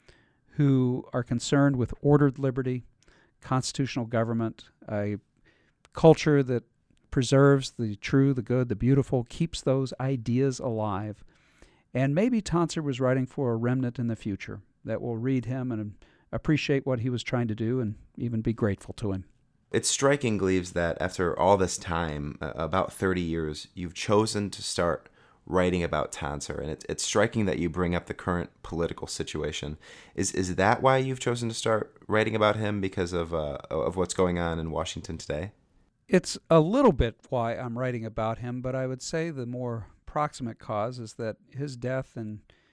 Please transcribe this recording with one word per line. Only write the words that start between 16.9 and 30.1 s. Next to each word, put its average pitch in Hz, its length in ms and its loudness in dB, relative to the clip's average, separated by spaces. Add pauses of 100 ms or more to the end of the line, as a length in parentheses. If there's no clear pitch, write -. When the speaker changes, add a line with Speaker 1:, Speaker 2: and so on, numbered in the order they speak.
Speaker 1:
he 127 100 -2
was 120 100 -2
trying 120 280 -2
to 107 60 -2
do 117 240 -2
and 104 160 -2 (220)
even 120 240 -2
be 113 120 0
grateful 107 420 -2
to 104 160 -4
him. 95 140 -6 (460)
Speaker 2:
It's - 160 0
striking, 135 520 2
Gleaves, 92 320 2
that 85 280 0
after 87 380 0
all 95 180 6
this 92 220 0
time, 76 640 -4
uh, 73 140 -6
about 82 360 -2
thirty 92 300 0
years, 82 540 -4
you've 87 180 -8
chosen 104 560 0
to - 140 -12
start - 460 -2 (360)
writing 90 380 2
about 78 280 -2
Tanzer, 71 480 -8
and 73 120 -6
it's, - 180 -10
it's - 140 -4
striking 110 420 0
that 90 140 -2
you 85 100 0
bring 87 240 -2
up 87 140 -4
the - 80 -10
current 87 340 -4 (140)
political - 420 -6
situation. 76 720 -8 (380)